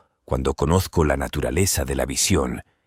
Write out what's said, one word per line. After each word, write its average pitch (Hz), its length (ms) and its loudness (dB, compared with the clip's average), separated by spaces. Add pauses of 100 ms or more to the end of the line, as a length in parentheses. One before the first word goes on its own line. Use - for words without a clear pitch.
(240)
cuando 67 300 -2
conozco 82 500 2
la 73 120 2
naturaleza 69 680 -2
de 67 100 -4
la 64 120 -2
visión 64 560 0 (240)